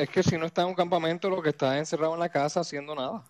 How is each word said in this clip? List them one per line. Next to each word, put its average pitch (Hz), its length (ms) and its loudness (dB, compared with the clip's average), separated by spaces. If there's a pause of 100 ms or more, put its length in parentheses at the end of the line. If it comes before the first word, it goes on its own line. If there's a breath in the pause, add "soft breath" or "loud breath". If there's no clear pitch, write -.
es 143 100 0
que 185 120 2
si - 160 4
no 160 80 0
está 175 160 0
en 180 60 2
un 185 60 -2
campamento, 175 560 0
lo 190 120 0
que 156 80 2
está 135 240 2
es 143 60 0
encerrado 160 340 0
en 170 60 -2
la 170 100 0
casa 147 300 0
haciendo 151 340 -6
nada. 147 360 -6